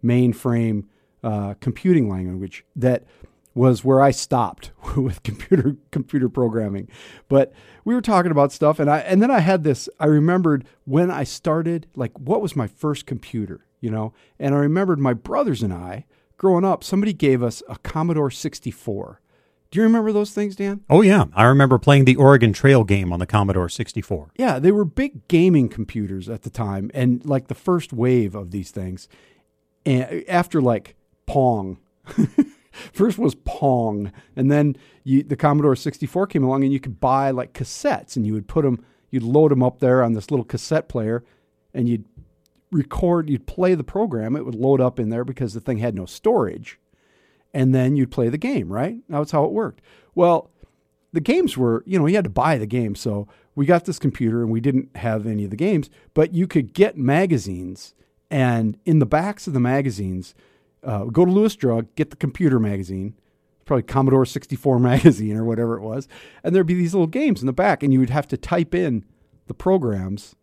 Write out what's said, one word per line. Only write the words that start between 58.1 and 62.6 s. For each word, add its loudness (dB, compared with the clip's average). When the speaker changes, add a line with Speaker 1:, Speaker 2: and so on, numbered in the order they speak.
Speaker 1:
And 0
in 4
the 2
backs -2
of -6
the 0
magazines, -4
uh, -6
go 2
to 2
Lewis 2
Drug, -2
get -4
the -20
computer 0
magazine, -6